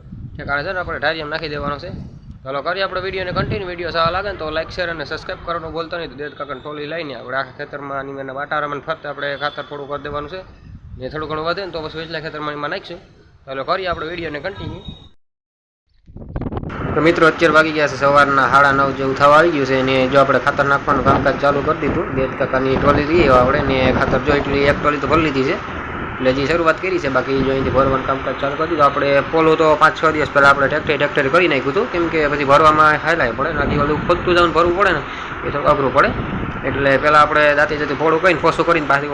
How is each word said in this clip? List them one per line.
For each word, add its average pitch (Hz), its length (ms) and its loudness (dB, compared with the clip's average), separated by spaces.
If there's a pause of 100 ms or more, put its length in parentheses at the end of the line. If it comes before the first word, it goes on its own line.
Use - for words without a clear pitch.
(380)
ઠેકાણે 143 260 -6
છે 190 100 -6
ને 185 60 -6
આપણે 160 200 -8
ઢારિયામાં 151 360 -4
નાખી 160 140 -8
દેવાનો 143 280 -6
છે. 165 120 -14 (540)
ચાલો 139 180 -6
કરીએ 180 220 -4
આપણે 185 160 -4
વીડિયોને 185 320 -6
કન્ટિન્યુ. 190 360 -4
વીડિયો 175 240 -8
સારો 165 200 0
લાગે 196 200 -4
ને 180 100 -10
તો 156 80 -6
લાઈક, 160 200 -4
શેર 175 200 -6
અને 160 160 -8
સબસ્ક્રાઇબ 160 400 -10
કરવાનું 165 260 -8
ભૂલતા 165 260 -8
નહીં. 160 120 -8
તો 123 80 -16
દેત 143 200 -10
કાકાને 139 240 -10
ટોલી 147 280 -10
લઈને 160 260 -8
આપણે 120 220 -8
આખા 127 200 -6
ખેતરમાં 139 420 -10
અને 139 220 -10
એના 135 120 -12
વાટારામાં 147 480 -6
ફરતે 156 260 -8
આપણે 143 300 -8
ખાતર 143 320 -6
થોડું 143 200 -10
કરી 143 140 -8
દેવાનું 147 260 -8
છે 185 120 -12 (560)
ને 127 120 -10
થોડું 156 200 -8
ઘણું 156 160 -10
વધે 175 200 -4
ને 175 60 -12
તો 165 100 -10
પછી 156 180 -10
વેચલા 160 200 -10
ખેતરમાં 151 340 -8
એમાં 147 160 -6
નાખીશું. 180 300 -10 (460)
ચાલો 135 180 -8
કરીએ 180 240 -4
આપણે 165 220 -4
વીડિયોને 165 300 -8
કન્ટિન્યુ. 196 420 -10 (2250)
તો 151 60 -6
મિત્રો, 165 260 2
અત્યારે 160 260 2
વાગી 156 180 4
ગયા 151 160 0
છે 135 140 -8
સવારના 139 500 4
સાડા 139 200 6
નવ 139 260 2
જેવું 135 180 -2
થવા 143 220 8
આવી 170 140 6
ગયું 139 140 0
છે 131 140 2
અને 131 280 2
જો 139 120 4
આપણે 135 200 4
ખાતર 139 260 0
નાખવાનું 139 400 2
કામકાજ 135 360 2
ચાલુ 143 200 2
કરી 156 180 -2
દીધું. 156 260 -2 (100)
દેત 131 240 -2
કાકાની 131 360 0
ટોલી 143 340 2
લઈએ 165 200 4
આપણે 131 320 4
ને 135 180 0 (180)
ખાતર 135 300 0
જો 147 60 4
એટલી 139 300 0
એક 143 200 2
ટોલી 147 140 2
તો 139 100 -4
ભરી 160 180 2
લીધી 135 180 0
છે, 156 120 -2
એટલે - 760 -6
હજી 135 160 0
શરૂઆત 160 340 2
કરી 185 180 0
છે. 139 100 -2
બાકી 131 340 0
જો 135 80 2
અહીંથી 131 240 0
ભરવાનું 135 320 2
કામકાજ 135 340 -4
ચાલુ 139 140 -2
કરી 160 120 -2
દીધું. 151 180 2
આપણે 139 240 2 (220)
પોલું 160 260 4
તો 160 180 4
પાંચ 151 240 4
છ 156 140 2
દિવસ 151 200 -2
પહેલાં 139 180 6
આપણે 139 160 2
ટ્રેક્ટરે 151 300 -2
ટ્રેક્ટરે 139 320 0
કરી 175 180 4
નાખ્યું 139 260 0
હતું, 226 180 0
કેમ 170 160 -2
કે 160 200 0
પછી 143 240 -2
ભરવામાં 151 440 6 (100)
હાલાય 156 260 2
પડે 131 220 -2
ને, 147 60 -2
આથી 143 180 0
ઓલું 147 300 0
ખોદતું 175 280 0
જવાનું 170 180 4
ભરવું 175 240 2
પડે 196 140 2
ને 147 100 -2 (440)
એ - 60 -6
થોડું 143 160 -2
અઘરું 139 260 2
પડે, 165 160 4 (580)
એટલે 139 300 0
પહેલાં 151 240 6
આપણે 151 220 4 (120)
જાતે 151 220 2
જાતે 147 260 -2
પોળું 160 180 2
કરીને 175 180 2
પોસું 160 260 2
કરીને 160 220 2
પાછી 139 260 0